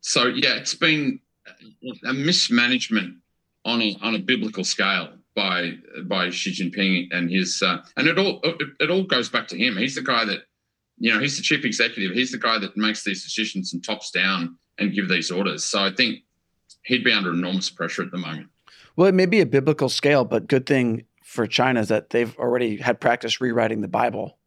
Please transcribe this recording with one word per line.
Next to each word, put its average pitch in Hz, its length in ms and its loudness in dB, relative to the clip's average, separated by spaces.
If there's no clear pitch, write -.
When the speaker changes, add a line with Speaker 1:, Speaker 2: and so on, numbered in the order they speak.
Speaker 1:
So - 260 2
yeah, 127 280 2
it's 123 200 -4
been 151 460 0
a 127 80 -2
mismanagement 120 1040 0
on 117 180 0
a, 104 200 -2
on 113 120 -2
a 107 40 -2
biblical 95 460 -2
scale 95 440 0
by, 90 380 -2
by 90 260 -2
Xi 90 220 -4
Jinping 92 580 0
and 85 200 -2
his, 92 320 0
uh, 90 160 2
and 131 100 2
it 170 120 2
all, 196 260 0
it, 165 120 0
it 156 100 0
all 185 120 2
goes 127 260 0
back 117 200 -2
to - 100 -10
him. 113 180 0
He's 131 200 -2
the 147 60 -6
guy 123 220 2
that, 98 180 -4
you 113 140 2
know, 107 80 4
he's 139 160 -2
the - 60 -8
chief 151 220 0
executive. 110 500 0
He's 127 160 0
the 127 80 -8
guy 113 200 0
that 98 180 -6
makes 107 260 0
these 95 220 -4
decisions 101 480 -6
and 87 120 -8
tops - 280 -8
down 90 440 0
and 101 160 0
give 98 140 -2
these 85 220 0
orders. 92 340 -2
So 104 160 -2
I 98 100 0
think 117 300 -2
he'd 127 200 0
be 120 80 4
under 98 200 0
enormous 90 360 -2
pressure - 340 -6
at 85 100 -8
the 90 60 -8
moment. 78 300 -10
Speaker 2:
Well, 180 120 6
it 196 60 4
may 185 120 6
be 196 140 4
a 165 60 6
biblical 139 420 2
scale, 143 360 4
but 110 220 0
good 131 200 2
thing 120 380 2
for - 260 -2
China 123 320 4
is 104 80 0
that 107 220 0
they've 117 280 0
already 123 380 0
had 117 240 0
practice 120 400 0
rewriting 113 400 0
the 98 80 -4
Bible. 107 580 -2